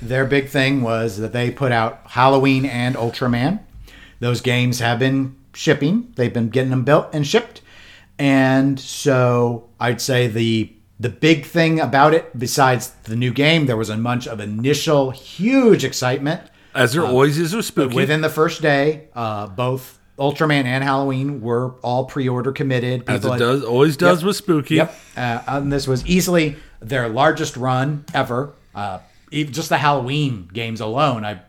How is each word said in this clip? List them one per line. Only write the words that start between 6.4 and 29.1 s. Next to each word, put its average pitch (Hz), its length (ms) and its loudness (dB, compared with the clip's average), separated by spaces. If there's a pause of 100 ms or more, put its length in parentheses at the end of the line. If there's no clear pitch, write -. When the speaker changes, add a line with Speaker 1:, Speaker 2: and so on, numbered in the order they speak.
Speaker 1:
getting 131 220 0
them 131 120 0
built 160 300 4
and 147 120 -2
shipped. - 360 -2 (560)
And 135 600 2
so, 123 920 0 (100)
I'd 120 220 -2
say 123 260 0
the, 113 460 0 (260)
the 110 100 -4
big 160 360 0
thing 165 340 2
about 139 340 4
it, 160 240 -2
besides 127 520 0 (140)
the 110 120 -8
new 123 160 -2
game, 147 340 2
there 120 120 0
was 110 120 -4
a 110 80 -4
bunch 120 300 -2
of 113 140 -8
initial 131 680 0
huge 226 760 2
excitement. 139 560 -2 (340)
Speaker 2:
As 123 180 2
there 165 100 0
Speaker 1:
Uh, 113 40 -2
Speaker 2:
always 139 300 4
is 165 180 -2
with 226 100 -4
Spooky. 127 300 -2
Speaker 1:
within 139 260 0
the 156 80 0
first 156 320 -2
day, 151 540 0
uh, 107 320 -6
both 123 500 -6 (220)
Ultraman 143 460 0
and 131 180 -2
Halloween 139 560 -2
were 120 420 -2
all 123 240 -2
pre-order 127 460 -2
committed. 127 560 -2
Speaker 2:
As 107 140 -2
Speaker 1:
People 101 80 0
Speaker 2:
it - 40 0
Speaker 1:
had 123 60 -2
Speaker 2:
does, 127 240 0
always 131 320 2
does 175 240 4
Speaker 1:
Yep. 170 80 -2
Speaker 2:
with 202 80 0
Spooky. 156 400 0
Speaker 1:
Yep. 160 200 2 (200)
Uh, 120 320 -4
and 139 240 -2
this 139 160 -2
was 131 180 -2
easily 175 520 2 (240)
their 120 260 -4
largest 143 480 0
run 131 480 -2 (100)
ever. 131 400 -2 (220)
Uh, 101 240 -8 (320)